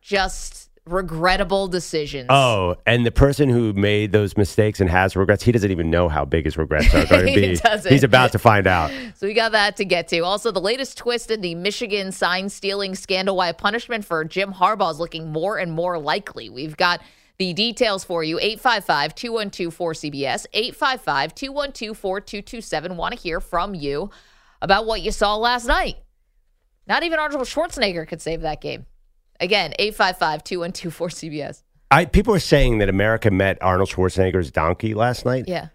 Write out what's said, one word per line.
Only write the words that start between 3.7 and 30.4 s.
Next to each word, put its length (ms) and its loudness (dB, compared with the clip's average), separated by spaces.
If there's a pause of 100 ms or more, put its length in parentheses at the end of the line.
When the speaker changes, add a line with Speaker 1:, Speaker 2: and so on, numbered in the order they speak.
Speaker 2:
made 400 2
those 240 2
mistakes 440 2
and 100 4
has 260 4
regrets, 260 4
he 80 4
doesn't 200 2
even 200 0
know 180 4
how 160 0
big 200 -2
his 140 -4
regrets 360 4
are 120 4
going 200 6
to 40 2
Speaker 1:
<laughs> 0 -
He 40 0
Speaker 2:
be. 220 4
Speaker 1:
doesn't. 340 0
Speaker 2:
He's 140 8
about 280 6
to 60 0
find 280 6
out. 260 4 (240)
Speaker 1:
So 100 -8
we 80 -4
got 180 2
that 260 2
to 60 -2
get 240 -2
to. 120 0
Also, 320 -2
the 80 -2
latest 380 -4
twist 320 -6
in 100 -4
the 140 -6
Michigan 580 -6
sign-stealing 840 -4
scandal, 400 -4
why 160 0
punishment 520 -6
for 200 -4
Jim 280 -4
Harbaugh 400 0
is 80 -8
looking 320 -8
more 260 -4
and 140 -6
more 260 -4
likely. 520 -6
We've 260 -12
got 240 0 (380)
the 160 -2
details 500 -2
for 180 -4
you. 180 -4
Eight 200 -2
five 240 0
five, 320 0
two 160 -8
one 180 -4
two, 220 -6
four 220 -4
C 160 -8
B 140 -6
S. 280 -4
Eight 240 -4
five 240 -2
five, 340 -2
two 160 -10
one 220 -6
two, 200 -10
four 280 -6
two 220 -12
two 180 -14
seven. 360 -6
Want 160 -4
to 80 -14
hear 200 -6
from 340 -4
you 360 -6 (520)
about 240 2
what 160 2
you 80 -2
saw 240 2
last 320 0
night. 300 0 (880)
Not 160 0
even 160 -2
Arnold 300 -4
Schwarzenegger 580 -4
could 160 -12
save 200 -8
that 180 -6
game. 260 -12 (540)
Again, 400 -2
eight 160 -2
five 200 2
five, 280 -2